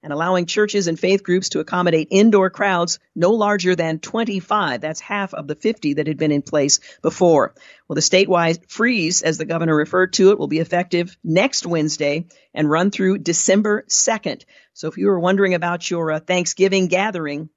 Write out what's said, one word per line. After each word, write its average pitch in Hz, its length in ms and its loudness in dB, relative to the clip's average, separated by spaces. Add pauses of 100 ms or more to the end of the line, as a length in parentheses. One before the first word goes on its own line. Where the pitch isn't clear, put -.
and 139 120 -10
allowing 175 320 0
churches 208 420 0
and 165 100 -2
faith 196 240 0
groups 185 280 0
to - 100 -4
accommodate 165 520 0
indoor 196 380 6
crowds 180 480 -2 (160)
no 170 180 2
larger 208 440 2
than 160 240 -2
twenty-five. 202 800 -4
That's 156 220 -8
half 196 320 -6
of 151 140 -10
the 151 80 -6
fifty 151 400 -2
that 147 120 -2
had 151 100 -4
been 151 140 0
in 143 120 0
place 147 360 0 (220)
before. 160 520 4 (340)
Well, 151 80 -8
the 151 60 -2
statewide 170 680 2
freeze, 208 520 -2
as 156 160 -2
the 160 80 -6
governor 165 300 0
referred 185 380 0
to 185 180 6
it, 208 80 2
will 147 80 -4
be 156 120 -2
effective 175 680 -2
next 180 420 0
Wednesday 151 600 -2 (260)
and 151 160 -2
run 170 200 2
through 190 280 0
December 202 720 0
second. - 560 -4 (280)
So - 140 -10
if 160 100 -10
you 190 100 0
were 190 120 2
wondering 185 360 2
about 170 360 -4
your, 165 200 -2
uh, 156 100 -2
Thanksgiving 185 680 0
gathering 165 680 -4